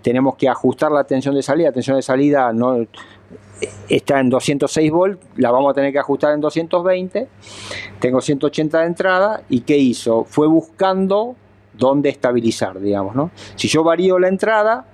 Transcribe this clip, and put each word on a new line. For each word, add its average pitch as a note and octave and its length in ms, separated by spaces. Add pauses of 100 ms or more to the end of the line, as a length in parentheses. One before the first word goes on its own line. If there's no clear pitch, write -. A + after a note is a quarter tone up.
Tenemos B2+ 340
que C3+ 120
ajustar C3 460
la C#3+ 100
tensión C#3 320
de C3+ 80
salida. D#3 240
La B2+ 60
tensión C3 240
de B2+ 40
salida C3+ 520
no, A#2+ 320 (1040)
está C3+ 300
en B2+ 100
doscientos C#3 420
seis D#3 200
volt, F3+ 300 (140)
la A#2+ 160
vamos C#3 200
a - 20
tener C#3 180
que C#3 80
ajustar C#3 340
en D3+ 60
doscientos E3 440
veinte. F#3 440 (720)
Tengo B2+ 220
ciento D3 260
ochenta D#3 340
de E3 60
entrada F#3 640
y A#2+ 120
¿qué D3 160
hizo? A2+ 460
Fue D3+ 240
buscando F#3+ 880 (380)
dónde C#3 360
estabilizar, A2+ 680
digamos, G2+ 360
¿no? D3+ 160 (240)
Si - 120
yo D#3 160
varío F3+ 360
la F#3 100
entrada G#3+ 640